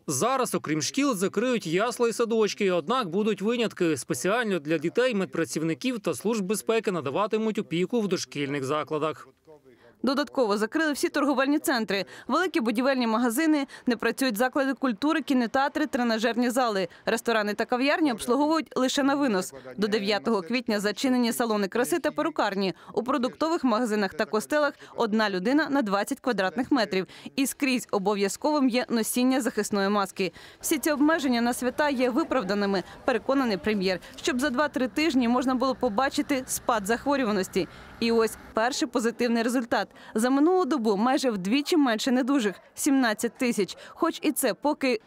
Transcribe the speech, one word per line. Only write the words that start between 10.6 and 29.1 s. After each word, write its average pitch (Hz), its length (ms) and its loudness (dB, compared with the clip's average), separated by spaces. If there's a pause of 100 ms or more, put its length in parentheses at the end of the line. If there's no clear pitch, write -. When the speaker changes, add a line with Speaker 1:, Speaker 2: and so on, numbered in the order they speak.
Speaker 2:
всі 339 160 -2
торговельні 285 500 2
центри, 214 460 0 (220)
великі 330 320 0
будівельні 247 480 0
магазини, 262 600 2 (180)
не 240 100 2
працюють 233 420 0
заклади 262 360 0
культури, 285 480 0
кінотеатри, 269 680 0
тренажерні 233 600 0
зали. 214 380 0 (180)
Ресторани 214 480 0
та 214 120 -2
кав'ярні 285 460 2
обслуговують 294 680 0
лише 262 260 2
на 277 120 4
винос. 214 380 0 (240)
До 208 100 0
дев'ятого 202 540 0
квітня 226 380 -2
зачинені 233 540 0
салони 214 340 0
краси 247 320 0
та 302 120 -2
перукарні. 208 640 -2 (200)
У 233 100 -2
продуктових 285 600 -2
магазинах 214 500 0
та 214 120 -2
костелах 285 480 0 (220)
одна 220 340 0
людина 226 400 0
на 277 120 0
двадцять 202 380 -2
квадратних 202 520 -2
метрів. 202 360 0 (280)
І 262 120 0
скрізь 262 440 -2
обов'язковим 208 800 0
є 240 200 0
носіння 247 520 2